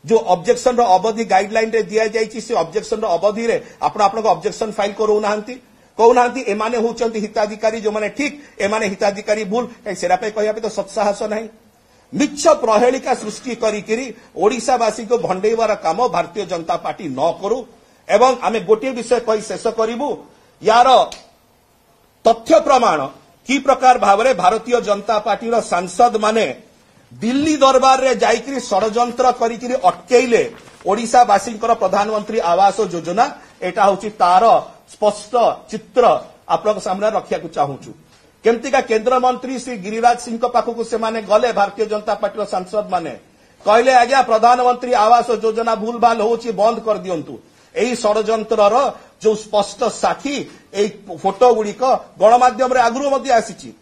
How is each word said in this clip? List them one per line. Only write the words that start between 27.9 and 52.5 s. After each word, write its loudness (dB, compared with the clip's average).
ଯାଇକିରି -2
ଷଡ଼ଯନ୍ତ୍ର 0
କରିକିରି -4
ଅଟକେଇଲେ 2
ଓଡ଼ିଶାବାସୀଙ୍କର 2
ପ୍ରଧାନମନ୍ତ୍ରୀ -2
ଆବାସ 2
ଯୋଜନା। -2
ଏଇଟା -2
ହଉଛି 0
ତାର 4
ସ୍ପଷ୍ଟ -4
ଚିତ୍ର 0
ଆପଣଙ୍କ 0
ସାମ୍ନାରେ -4
ରଖିବାକୁ -4
ଚାହୁଁଛୁ। -6
କେମିତିକା 2
କେନ୍ଦ୍ରମନ୍ତ୍ରୀ 0
ଶ୍ରୀ -10
ଗିରିରାଜ 0
ସିଂଙ୍କ -6
ପାଖକୁ -2
ସେମାନେ -4
ଗଲେ, 2
ଭାରତୀୟ -2
ଜନତା -4
ପାର୍ଟିର -6
ସାଂସଦମାନେ -6
କହିଲେ, 4
"ଆଜ୍ଞା, 4
ପ୍ରଧାନମନ୍ତ୍ରୀ 2
ଆବାସ 4
ଯୋଜନା -2
ଭୁଲ -6
ଭାଲ 2
ହଉଛି, -2
ବନ୍ଦ 0
କରିଦିଅନ୍ତୁ।" -6
ଏଇ 0
ଷଡ଼ଯନ୍ତ୍ରର 0
ଯୋଉ 2
ସ୍ପଷ୍ଟ -4
ସାକ୍ଷୀ -4
ଏଇ 0
ଫଟୋ 4
ଗୁଡ଼ିକ -2
ଗଣମାଧ୍ୟମରେ 4